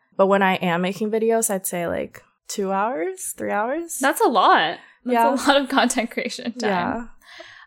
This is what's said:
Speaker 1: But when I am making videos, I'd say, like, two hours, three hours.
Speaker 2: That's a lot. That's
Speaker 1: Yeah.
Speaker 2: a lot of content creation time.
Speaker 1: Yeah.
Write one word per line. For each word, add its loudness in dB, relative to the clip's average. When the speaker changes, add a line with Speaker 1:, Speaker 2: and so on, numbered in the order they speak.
Speaker 1:
But 4
when 4
I 4
am 0
making -2
videos, 2
I'd -4
say, -4
like, -6
two -4
hours, -4
three -6
hours. -4
Speaker 2:
That's 0
a 6
lot. 4
That's -2
Speaker 1:
Yeah. 4
Speaker 2:
a 0
lot 2
of -4
content 0
creation -8
time. -4
Speaker 1:
Yeah. -2